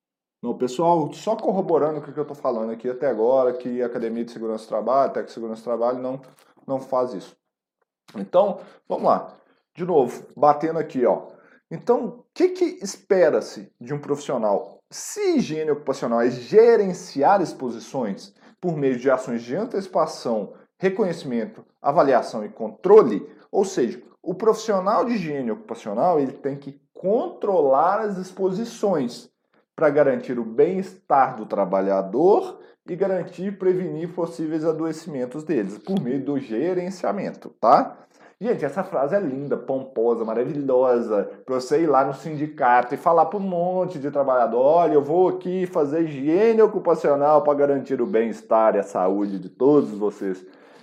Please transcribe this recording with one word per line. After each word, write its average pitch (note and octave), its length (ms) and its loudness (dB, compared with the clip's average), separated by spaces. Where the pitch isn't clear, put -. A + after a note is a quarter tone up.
Não, A#2+ 140 -6
pessoal, D#3 560 0
só A3 240 -4
corroborando D#3 640 0
com C#3 100 -16
o - 20 -16
que C#3+ 60 -8
eu D3 80 -4
tô C#3+ 80 -14
falando A2+ 360 -4
aqui A#2 180 -8
até B2+ 180 -4
agora, B2 460 2
que B2 280 -6
Academia A#2 440 -4
de A#2+ 60 -18
Segurança A2 340 -8
do - 20 -20
Trabalho, A#2 460 0
Tec A2 160 -6
Segurança A2+ 320 -10
do - 20 -20
Trabalho A#2+ 360 -2
não, C3 220 -8
não C3+ 120 -4
faz B2+ 340 -2
isso. - 240 -14
Então, F3+ 420 0
vamos G#3 180 -4
lá. A#2+ 280 0
De F3+ 120 -8
novo, C#3 500 0
batendo D3 420 2
aqui, C#3 280 -2
ó. F#2 220 2
Então, A#3+ 340 -2
o - 280 -12
que F4+ 160 4
que F4+ 160 0
espera-se D3+ 960 0
de A#2+ 140 -8
um D3 60 -6
profissional? A#2+ 880 -2
Se F#4 480 -2
higiene A#3 340 -2
ocupacional B2 480 -2
é B2 100 2
gerenciar F#3 1120 2
exposições A#2 920 -8
por E3+ 160 -4
meio C3+ 220 0
de B2 120 0
ações B2+ 320 0
de A#2+ 140 -8
antecipação, D#3+ 1000 -4
reconhecimento, D3+ 840 -4
avaliação C3+ 640 2
e G2+ 40 -12
controle, B2 800 4
ou G3 140 0
seja, B2+ 360 -2
o E3+ 140 -6
profissional G#3+ 680 0
de B3 100 -2
higiene D3 380 -4
ocupacional, A#2 680 -2
ele C3+ 120 0
tem C#3 240 -8
que C#3 240 -16
controlar F#3+ 1080 2
as G#3 160 -4
exposições F#3 1120 -4
pra D#3 140 4
garantir C3+ 500 2
o A2+ 60 -4
bem-estar C#3 880 0
do G#2+ 100 -10
trabalhador G2 1160 0
e F3 80 -8
garantir F#3 520 -4
e G#3 40 -6
prevenir F3 640 -2
possíveis E3 500 -4
adoecimentos D#3 800 -4
deles, G#2+ 360 -2
por F#3+ 200 -4
meio C3+ 240 -4
do C#3 160 -4
gerenciamento, F3+ 1120 -6
tá? - 380 4
Gente, G3+ 240 -2
essa D3+ 200 -4
frase D3 320 -2
é G3+ 40 2
linda, C#3 380 -4
pomposa, A#2 640 -2
maravilhosa, B2 1200 0
pra B2+ 120 -4
você D3 260 0
ir F3 60 2
lá C#3 180 4
no C#3+ 80 -6
sindicato C#3+ 800 0
e C#3 40 -6
falar E3 280 4
pra G#3 140 -6
um - 20 -6
monte F3+ 560 -2
de C#3 140 -6
trabalhador, B2+ 500 2
"Olha, D#3 320 6
eu C#3+ 100 6
vou E3+ 240 4
aqui F#3 380 -2
fazer E3 380 0
higiene E3 580 2
ocupacional D#3 840 4
pra D3 120 4
garantir C#3 440 0
o A#2+ 60 2
bem-estar A2 720 2
e G2+ 40 2
a G2 40 0
saúde G2 560 0
de - 100 -14
todos C3+ 400 4
vocês." G2+ 560 -6